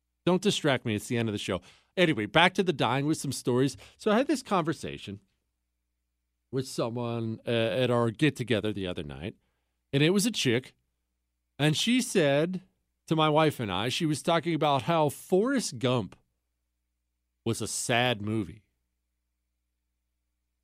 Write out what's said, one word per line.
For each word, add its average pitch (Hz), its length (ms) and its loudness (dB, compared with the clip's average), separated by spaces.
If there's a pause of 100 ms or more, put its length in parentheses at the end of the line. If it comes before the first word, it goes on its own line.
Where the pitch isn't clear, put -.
(260)
Don't 180 160 4
distract 147 440 2
me. 110 100 0
It's 101 120 -6
the 120 100 -2
end 117 100 0
of 104 60 -2
the 101 60 -4
show. 92 220 -4 (360)
Anyway, 160 280 2
back 165 280 4
to 202 100 0
the 180 80 0
dying 135 340 0
with 151 120 0
some 135 160 -6
stories. 131 420 0 (220)
So - 140 0
I 208 60 4
had 277 100 2
this 320 160 -2
conversation 104 760 -4 (1300)
with 131 160 -4
someone, 117 800 -4
uh, 120 60 -2
at 117 400 2
our 120 200 2
get 143 260 0
together 107 340 0
the 95 160 -6
other 90 160 -6
night. 71 320 -10 (560)
And 139 100 2
it 156 100 4
was 196 140 2
a 240 60 -2
chick. 123 420 -2 (840)
And 151 180 2
she 247 260 2
said 165 600 2 (460)
to 160 80 0
my 156 120 4
wife 151 320 4
and 107 120 -4
I, 101 180 -2
she 160 160 -2
was 151 160 -2
talking 170 320 0
about 143 300 2
how 160 260 2
Forrest 202 680 -2
Gump 123 360 -2 (1300)
was 113 180 -4
a 104 60 -4
sad 120 540 0
movie. 104 400 -4 (2000)